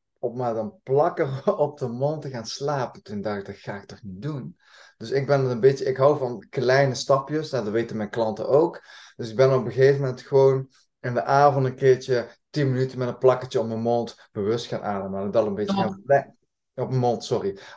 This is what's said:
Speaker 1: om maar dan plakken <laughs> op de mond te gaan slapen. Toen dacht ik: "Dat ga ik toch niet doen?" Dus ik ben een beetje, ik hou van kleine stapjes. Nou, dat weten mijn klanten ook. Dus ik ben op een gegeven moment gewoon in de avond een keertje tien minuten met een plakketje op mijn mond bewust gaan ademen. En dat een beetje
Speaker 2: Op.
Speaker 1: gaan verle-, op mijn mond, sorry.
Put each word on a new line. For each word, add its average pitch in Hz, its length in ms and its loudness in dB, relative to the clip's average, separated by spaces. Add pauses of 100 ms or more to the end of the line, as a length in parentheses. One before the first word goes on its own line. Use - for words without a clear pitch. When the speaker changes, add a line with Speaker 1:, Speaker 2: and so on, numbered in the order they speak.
(200)
Speaker 1:
om 117 180 -6
maar 123 160 -2
dan 107 300 -6
plakken 147 460 0
<laughs> 160 280 -4
op 143 220 -2
de 127 80 -4
mond 139 340 -4
te 143 80 -12
gaan 117 160 -10
slapen. 139 580 -6
Toen 104 180 -10
dacht 104 160 -4
ik: 98 80 -10
"Dat 98 100 -14
ga 104 200 -12
ik 98 100 -16
toch - 180 -20
niet 98 180 -14
doen?" 139 360 -10 (400)
Dus 113 140 -12
ik 139 160 -2
ben 135 180 2
een 123 140 -2
beetje, 135 260 4
ik 131 120 0
hou 143 200 4
van 123 320 -6
kleine 131 460 2
stapjes. 147 560 -2
Nou, 120 120 -2
dat 104 100 -4
weten 113 240 -2
mijn 104 120 -4
klanten 110 380 -4
ook. 160 340 2 (340)
Dus - 140 -10
ik 110 60 -12
ben 135 180 6
op 123 120 2
een 117 60 -4
gegeven 135 300 6
moment 127 200 -4
gewoon 135 480 4 (300)
in 123 140 -6
de 120 100 0
avond 135 420 4
een 127 100 -4
keertje 127 520 2 (220)
tien 139 220 0
minuten 127 260 -2
met 127 100 -4
een 120 100 -8
plakketje 127 420 2
op 113 80 -2
mijn 113 120 -6
mond 117 520 -4
bewust 110 340 -2
gaan 113 160 -8
ademen. 98 400 -6
En 101 100 -6
dat 110 140 2
een 101 80 -4
beetje 98 220 -4
Speaker 2:
Op. 98 60 0
Speaker 1:
gaan - 240 -4
verle-, - 280 2 (400)
op 113 140 -6
mijn 127 120 -2
mond, 123 240 0
sorry. 98 340 -2 (200)